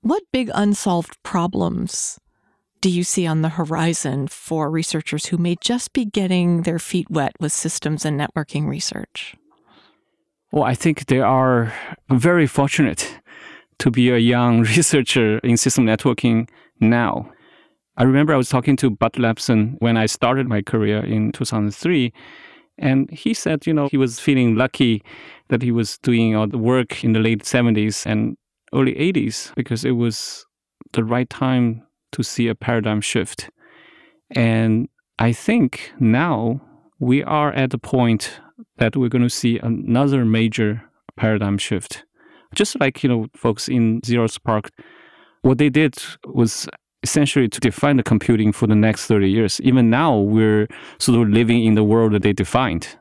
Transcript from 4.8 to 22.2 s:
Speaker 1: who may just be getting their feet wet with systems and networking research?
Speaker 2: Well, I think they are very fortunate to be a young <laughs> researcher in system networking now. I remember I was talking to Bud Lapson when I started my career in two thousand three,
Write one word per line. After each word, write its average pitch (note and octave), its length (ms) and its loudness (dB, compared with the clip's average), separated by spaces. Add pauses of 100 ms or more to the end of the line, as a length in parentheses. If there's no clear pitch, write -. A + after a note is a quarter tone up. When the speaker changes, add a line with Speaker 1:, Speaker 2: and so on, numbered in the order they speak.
Speaker 1:
who F3 120 -4
may F3 200 0
just - 340 -4
be B3 120 -2
getting F3+ 560 0
their E3+ 160 -2
feet - 320 -6
wet D3 300 -2
with D3+ 120 -4
systems - 540 -6
and D3+ 140 -2
networking D3+ 480 -4
research? - 680 -10 (1160)
Speaker 2:
Well, D3 120 0
I B2+ 120 0
think - 320 -2
they C3 120 2
are B2 540 2 (380)
very D#3 340 4
fortunate - 760 -2 (600)
to C#3 100 2
be B2 220 4
a A#2+ 80 4
young A#2+ 420 4
<laughs> A2 160 2
researcher A#2+ 640 2
in A#2 180 2
system B2 300 2
networking A#2 600 0 (320)
now. A2+ 520 2 (680)
I A#2+ 60 2
remember C#3+ 320 4
I - 20 4
was B2+ 120 0
talking C3 280 2
to C3 140 2
Bud A2+ 220 -2
Lapson A2+ 680 0
when A2+ 180 2
I A2 80 2
started B2 420 0
my G#2+ 140 -2
career G#2+ 420 -2
in G#2+ 280 -2
two - 140 -6
thousand G#2 280 -2
three, D3 400 -2 (640)